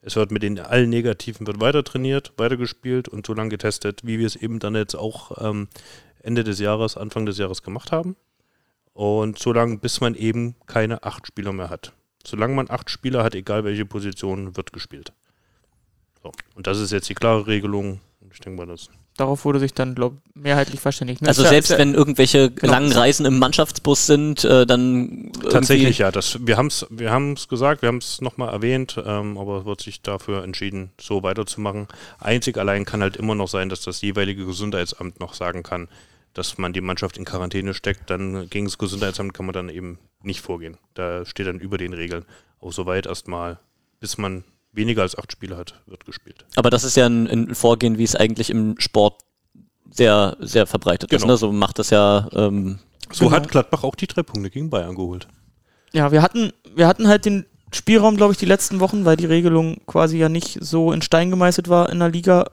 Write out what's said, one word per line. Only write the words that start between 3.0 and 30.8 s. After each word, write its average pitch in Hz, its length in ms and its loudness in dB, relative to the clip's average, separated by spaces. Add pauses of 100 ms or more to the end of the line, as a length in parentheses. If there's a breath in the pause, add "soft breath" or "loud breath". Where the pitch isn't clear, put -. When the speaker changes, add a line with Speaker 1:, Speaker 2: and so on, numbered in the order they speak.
Speaker 1:
und 104 160 -12
so 113 80 -8
lange 110 160 -6
getestet, 104 540 -6
wie 113 160 -4
wir 113 80 0
es - 80 -4
eben 113 240 -8
dann 104 160 -6
jetzt 107 200 -4
auch, 107 360 -10 (120)
ähm, 104 240 -6 (560 soft breath)
Ende 117 200 -2
des 104 160 -4
Jahres, 107 380 -2
Anfang 107 280 -8
des 101 140 -6
Jahres 95 240 -6
gemacht 104 280 -12
haben. 170 240 -4 (760)
Und 107 460 -2
so 123 140 -2
lange, 117 240 0
bis - 240 -6
man 117 140 0
eben 117 400 -4 (120)
keine 110 360 -2
acht - 220 -12
Spieler 98 280 -10
mehr 92 160 -10
hat. - 240 -16 (300)
Solange 117 300 -4
man 135 160 -4
acht - 220 -8
Spieler 127 320 -4
hat, 110 100 0
egal 104 300 -4
welche 104 220 -4
Position, 98 720 -8
wird - 180 -12
gespielt. - 400 -18 (1080)
So. - 100 -18 (240)
Und 95 120 -10
das 101 120 -2
ist 101 120 -4
jetzt 98 180 -4
die 101 60 -8
klare 110 320 2
Regelung. 101 540 -4 (180)
Und 95 140 -20
ich - 60 -20
denke 95 180 -16
mal, 87 100 -14
das 85 220 -18 (280)
Speaker 2:
Darauf 139 260 -2
wurde 139 160 2
sich 135 140 -2
dann, 127 220 -4
glaub, 123 180 -2 (220)
mehrheitlich 143 440 0
verständigt, 127 420 -4
ne? 156 60 2
Speaker 3:
Also 139 140 6
Speaker 2:
Ist 175 60 8
ja, - 40 10
Speaker 3:
selbst 147 180 6
Speaker 2:
ist 170 40 6
ja 147 60 4
Speaker 3:
wenn 143 140 6
irgendwelche 139 580 6
Speaker 2:
Genau. 131 220 2
Speaker 3:
langen 139 200 2
Reisen 135 320 4
im 131 140 4
Mannschaftsbus 143 680 2
sind, 147 380 4
äh, 127 200 8
dann 123 680 0
irgendwie - 160 -6
Speaker 1:
Tatsächlich, 131 480 4
ja. 95 140 2
Das, 95 340 -4
wir 113 120 4
haben's, 139 320 -2
wir 113 220 -6
haben's 139 380 -2
gesagt, 135 320 0
wir 123 80 0
haben's 120 320 -6
nochmal 123 320 -6
erwähnt, 123 520 -2
ähm, 104 320 -6
aber 98 220 -6
es 92 60 -12
wird 101 160 -8
sich - 200 -16
dafür 98 420 -6
entschieden, 95 560 -8